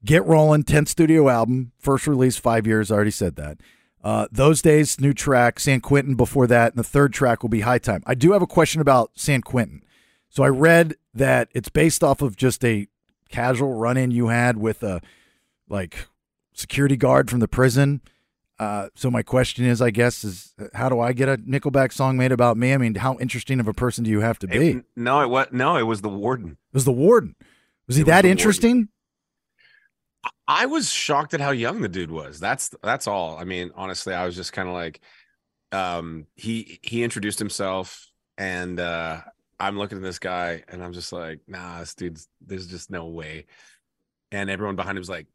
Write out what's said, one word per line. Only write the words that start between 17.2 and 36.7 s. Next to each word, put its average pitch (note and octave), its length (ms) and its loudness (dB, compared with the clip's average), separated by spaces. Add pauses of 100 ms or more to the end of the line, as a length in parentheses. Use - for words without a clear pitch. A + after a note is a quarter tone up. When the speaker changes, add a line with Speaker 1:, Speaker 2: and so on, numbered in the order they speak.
Speaker 1:
from B2 80 0
the A2 80 2
prison. C3 540 2 (580)
Uh, G#2 340 -6
so - 160 -4
my A#2 140 -2
question B2 420 -2
is, A#2+ 160 2
I B2 80 2
guess, A#2+ 340 0
is F#2+ 300 -12 (200)
how B2 160 -2
do B2 100 0
I A#2+ 140 0
get C3 160 0
a C3+ 80 0
Nickelback C3 560 -2
song C3 240 0
made B2+ 140 2
about A#2+ 260 2
me? B2+ 160 2
I C#3 40 2
mean, A2+ 180 0
how C3 240 -2
interesting B2+ 400 -4
of A2 80 0
a G#2+ 60 -2
person A#2+ 300 -2
do A2 60 -2
you G#2+ 120 2
have A2+ 180 0
to F#2+ 80 -8
Speaker 2:
It A2+ 120 -2
Speaker 1:
be? D#3 120 4
Speaker 2:
n-, B2+ 120 -4 (120)
no, B2 260 0
it B2+ 80 0
wa-, C3 220 0
no, C3+ 260 0
it A#2+ 60 0
was A2 180 -2
the G#2+ 80 -6
warden. G2+ 420 -6
Speaker 1:
It - 220 -20
was C3+ 120 0
the C#3 60 2
warden. D#3+ 440 4 (520)
Was B2 80 -2
he D#3 60 4
Speaker 2:
It D3 40 2
was - 60 6
Speaker 1:
that F#3 120 8
Speaker 2:
the F3+ 40 8
warden. F#3 120 8
Speaker 1:
interesting? A#3 480 2 (1400)
Speaker 2:
I, - 60 -10 (180)
I F3+ 180 2
was C#4 260 -2
shocked D3 440 -2
at D3+ 40 -2
how C#3+ 120 -2
young C3+ 300 -2
the A#2 80 -4
dude F2 220 -8
was. D2 280 -12
That's, A2 300 -6 (140)
that's A#2+ 240 -4
all. E2+ 300 -4
I E2+ 60 -12
mean, F2+ 320 -8
honestly, F#2+ 380 -10
I F2+ 120 -4
was F2 100 -6
just F2+ 180 -12
kinda F#2 200 -8
like, E2+ 280 -10 (680)
um, E2+ 540 -8 (100)
he, A2 480 -12